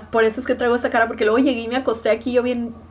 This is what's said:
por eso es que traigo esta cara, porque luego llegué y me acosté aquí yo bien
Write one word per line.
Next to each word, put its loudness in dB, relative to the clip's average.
por 4
eso 0
es -8
que 0
traigo 0
esta -2
cara, 2
porque -2
luego 4
llegué 2
y -8
me -4
acosté 0
aquí -2
yo 2
bien -4